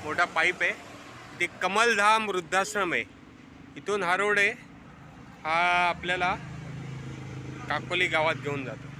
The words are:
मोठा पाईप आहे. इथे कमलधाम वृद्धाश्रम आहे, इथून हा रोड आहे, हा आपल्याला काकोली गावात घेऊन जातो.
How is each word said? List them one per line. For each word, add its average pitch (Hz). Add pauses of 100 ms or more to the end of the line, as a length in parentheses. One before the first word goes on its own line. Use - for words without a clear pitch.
मोठा 151
पाईप 175
आहे. 180
इथे - (160)
कमलधाम 214
वृद्धाश्रम 185
आहे, 113 (720)
इथून 196
हा 180
रोड 202
आहे, 202 (920)
हा 175
आपल्याला 180 (1300)
काकोली 175
गावात 160
घेऊन 143
जातो. 117 (120)